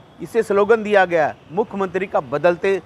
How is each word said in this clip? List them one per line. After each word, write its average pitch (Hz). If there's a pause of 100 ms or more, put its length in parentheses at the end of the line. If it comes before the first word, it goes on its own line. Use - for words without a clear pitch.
(220)
इसे 220
स्लोगन 208
दिया 196
गया 170
है, 107 (160)
मुख्यमंत्री 196
का 196
बदलते 175